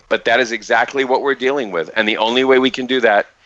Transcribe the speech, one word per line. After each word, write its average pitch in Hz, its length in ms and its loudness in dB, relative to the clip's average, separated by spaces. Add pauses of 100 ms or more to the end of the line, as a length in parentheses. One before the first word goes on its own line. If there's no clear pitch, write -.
But 110 180 -2
that 120 140 4
is 117 120 -2
exactly 117 520 -2
what 127 180 0
we're 135 120 0
dealing 131 360 -4
with. 85 260 -4
And 110 100 0
the 107 120 -2
only 120 260 0
way 131 140 4
we 131 120 2
can 127 140 -8
do 127 160 -2
that 104 260 2 (200)